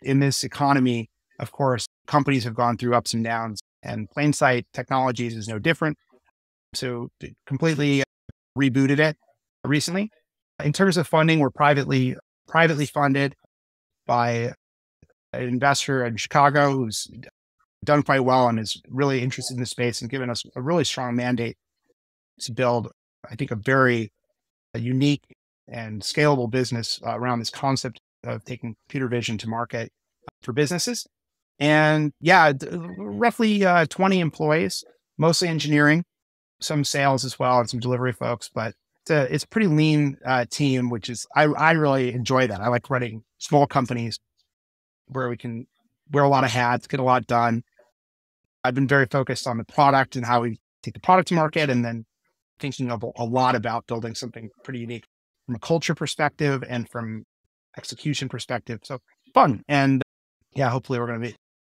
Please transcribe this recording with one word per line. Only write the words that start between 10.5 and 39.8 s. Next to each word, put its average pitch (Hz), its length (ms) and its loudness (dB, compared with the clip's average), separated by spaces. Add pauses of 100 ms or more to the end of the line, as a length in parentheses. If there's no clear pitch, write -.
In 147 100 0
terms 190 240 2
of 170 100 0
funding, 160 340 4
we're 131 100 2
privately, 139 640 2 (320)
privately 160 380 2
funded 139 480 0 (720)
by 120 460 0 (800)
an 127 100 -6
investor 127 640 0
in 117 100 -4
Chicago 143 560 4
who's 120 360 -4 (760)
done 147 180 4
quite 135 180 2
well 127 280 4
and 113 100 0
is 107 300 -8
really 135 340 0
interested 127 320 -6
in 120 60 -6
the 123 60 -4
space 120 340 -4
and 117 100 -10
given 131 200 -6
us - 140 -8 (120)
a 127 60 -6
really 160 220 0
strong 123 300 -4
mandate 120 420 -2 (840)
to - 120 -10
build, 120 380 0 (400)
I - 40 -16
think, 131 160 -8
a 120 60 -6
very, 120 540 2 (640)
a 117 40 -8
unique 131 460 0 (440)
and 110 340 -10
scalable 143 480 2
business, 117 560 -2
uh, 113 120 -4
around 123 220 -2
this 110 100 -8
concept 135 500 -4 (240)
of 117 200 -8
taking 117 320 -12 (120)
computer 131 200 -4
vision 117 300 -2
to 113 100 -10
market 117 420 -6 (520)
for 123 100 -6
businesses. 160 540 -2 (520)
And 151 640 4
yeah, 160 320 6
d-, 135 160 -8 (300)
roughly, 208 640 0
uh, 175 220 6
twenty 190 340 2
employees, 160 640 0 (340)
mostly 165 300 2
engineering, 147 560 2 (560)
some 147 240 -2
sales 135 400 0
as 123 140 -8
well, 127 200 2
and 113 100 0
some 123 120 -8
delivery 123 320 -2
folks. 120 400 -8
But 113 220 -6 (280)
it's - 80 -6
a, 143 240 2
it's 147 100 -4
a - 40 -20
pretty 220 200 0
lean, 151 560 2